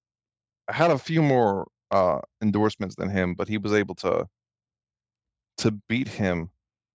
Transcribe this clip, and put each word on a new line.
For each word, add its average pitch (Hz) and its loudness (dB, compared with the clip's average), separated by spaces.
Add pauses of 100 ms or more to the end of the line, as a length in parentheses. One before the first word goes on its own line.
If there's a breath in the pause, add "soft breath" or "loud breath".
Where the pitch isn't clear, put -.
(680)
had 151 2
a 139 2
few 160 -2
more, 117 2 (240)
uh, 90 2 (220)
endorsements 104 0
than 90 -4
him, 90 0
but 95 -6
he 107 -4
was 104 -2
able 98 2
to, 87 -2 (1300)
to 113 2 (160)
beat 123 -2
him. 90 -2 (460)